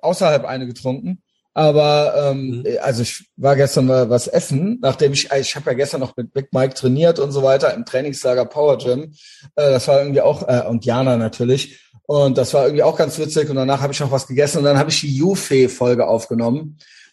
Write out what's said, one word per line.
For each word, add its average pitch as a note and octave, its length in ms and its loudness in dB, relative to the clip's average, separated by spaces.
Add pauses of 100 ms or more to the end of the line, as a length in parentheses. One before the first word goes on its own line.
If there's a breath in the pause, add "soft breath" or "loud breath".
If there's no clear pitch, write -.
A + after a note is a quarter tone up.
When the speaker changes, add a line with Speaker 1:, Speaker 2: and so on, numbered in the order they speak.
Speaker 1:
außerhalb D#3+ 420 2
eine C3 240 -8
getrunken. C3 520 -8 (340)
Aber, D3 640 4
ähm, C3+ 440 -2
Speaker 2:
Mhm. C#3 60 -6 (140)
Speaker 1:
also A#2+ 220 -2
ich - 340 -10
war C#3 200 2
gestern C3+ 300 2
mal B2+ 220 2
was A#2+ 200 0
essen, E3+ 520 -2
nachdem C#3 320 0
ich, - 200 -4
ich C3+ 240 -2
hab C#3+ 100 -10
ja C#3+ 80 0
gestern C#3 260 -4
noch B2+ 160 -8
mit A#2+ 160 -10
Big C#3 200 -6
Mike C3+ 220 0
trainiert D#3+ 440 2
und C#3+ 140 -2
so C#3 100 -4
weiter C3+ 320 2
im A#2 100 -8
Trainingslager B2+ 640 -2
Power D3 320 0
Gym. B2+ 340 -4 (440 loud breath)
Äh, D3 140 2
das C3 180 0
war C#3 100 4
irgendwie C#3 220 0
auch, C#3+ 280 0
äh, B2 200 2
und A#2 160 -4
Jana B2 320 0
natürlich. A#2+ 640 -2 (240 loud breath)
Und C#3 340 2
das B2+ 160 0
war C#3 100 4
irgendwie D3 200 2
auch D#3 120 2
ganz D#3 220 -2
witzig. D3+ 320 -2
Und C3+ 60 -4
danach C3+ 260 0
hab C#3 80 -2
ich C#3 100 -8
noch C3+ 120 -4
was C3 160 -2
gegessen D3 300 0
und C#3+ 60 0
dann C#3+ 140 4
hab D3 100 0
ich - 120 -2
die C#3+ 160 -4
Jufe-Folge C3 920 2
aufgenommen. A#2 720 -2 (340 soft breath)